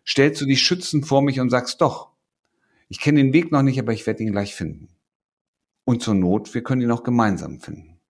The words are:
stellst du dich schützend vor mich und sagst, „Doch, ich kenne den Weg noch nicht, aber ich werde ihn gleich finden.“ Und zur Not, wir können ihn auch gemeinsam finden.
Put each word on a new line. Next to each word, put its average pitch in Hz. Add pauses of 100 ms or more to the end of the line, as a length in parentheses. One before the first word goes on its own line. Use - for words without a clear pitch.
stellst 143
du 143
dich 135
schützend 156
vor 139
mich 139
und 127
sagst, 123
„Doch, - (800)
ich -
kenne 147
den 135
Weg 170
noch 139
nicht, 135
aber 117
ich 110
werde 110
ihn 107
gleich 101
finden.“ 78 (960)
Und 123
zur 110
Not, 98
wir 120
können 127
ihn 120
auch 120
gemeinsam 101
finden. - (120)